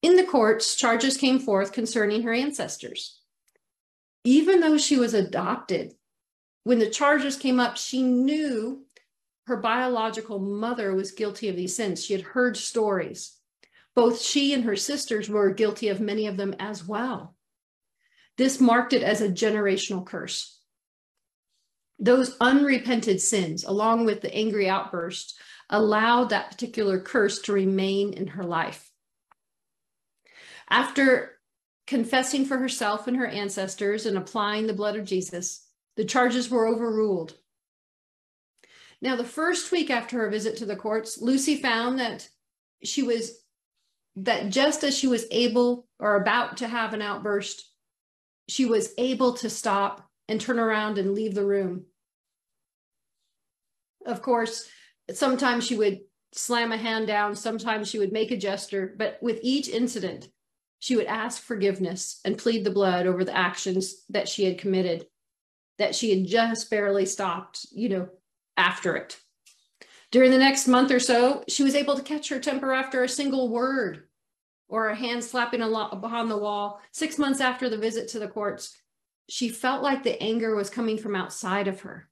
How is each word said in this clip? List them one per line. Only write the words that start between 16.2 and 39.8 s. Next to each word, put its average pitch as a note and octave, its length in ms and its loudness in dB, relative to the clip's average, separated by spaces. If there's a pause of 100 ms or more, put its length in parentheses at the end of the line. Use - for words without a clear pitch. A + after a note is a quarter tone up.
of G3 80 -6
them G3 240 -4
as G3 240 -8
well. G#3+ 520 -6 (1000)
This C4 220 2
marked B3 340 6
it A#3 100 2
as G#3+ 180 2
a G#3 80 2
generational G3 760 0
curse. - 540 -10 (1400)
Those B3 400 4
unrepented B3 840 4
sins, F3 420 0
along A3+ 420 2
with G#3+ 160 0
the - 100 -6
angry G#3 380 0
outburst, F#3 680 -6 (300)
allowed A3 600 4
that - 220 -2
particular G#3 480 -2
curse G#3 440 0
to G#3 100 -2
remain G3 600 2
in F#3 140 -6
her E3+ 160 -8
life. - 480 -4 (1800)
After C4 680 2 (480)
confessing C4 580 0
for C4+ 120 -2
herself A3 500 -2
and B3 100 0
her B3+ 80 0
ancestors G3+ 800 -4
and G3+ 120 0
applying G#3 500 -2
the A3 60 -2
blood G#3 240 -2
of G#3+ 80 -8
Jesus, F#3 600 -6 (300)
the G#3+ 100 -2
charges B3 460 2
were A3+ 160 2
overruled. A3 680 0 (1700)
Now, B3+ 140 -2
the A#3+ 80 -2
first E4 480 -2
week E4+ 180 0